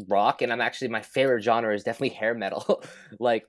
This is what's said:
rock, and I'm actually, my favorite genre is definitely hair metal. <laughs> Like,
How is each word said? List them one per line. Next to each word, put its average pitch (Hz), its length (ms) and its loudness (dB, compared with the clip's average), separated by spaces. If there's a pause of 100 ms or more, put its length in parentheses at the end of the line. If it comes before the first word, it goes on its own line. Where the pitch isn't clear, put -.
rock, 104 340 2
and 120 100 0
I'm 117 80 -2
actually, 120 280 -2
my 113 140 -4
favorite 131 400 2
genre 113 320 2
is 101 100 -4
definitely 120 320 -2
hair 110 180 0
metal. - 540 -2
<laughs> - 60 -20 (260)
Like, 117 280 2